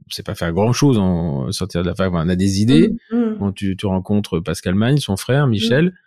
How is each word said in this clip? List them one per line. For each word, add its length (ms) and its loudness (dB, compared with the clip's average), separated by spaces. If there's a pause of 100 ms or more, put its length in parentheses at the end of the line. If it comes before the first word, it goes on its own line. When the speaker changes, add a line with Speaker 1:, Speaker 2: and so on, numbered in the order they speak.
Speaker 1:
c'est 160 -12
pas 100 -6
faire 180 -4
grand 200 2
chose 240 4
en 540 0
sortir 300 -4
de 60 -2
la 80 -4
fac, 160 0
enfin, 140 0
on 40 0
a 60 0
des 260 0
idées. 280 6 (220)
Speaker 2:
Mmh, 60 -2
mmh. 220 0
Speaker 1:
Bon, 120 -2
tu, 260 -4
tu 80 -6
rencontres 540 -2
Pascal 360 -4
Magne, 220 2
son 200 -2
frère, 300 0
Michel. 460 0 (140)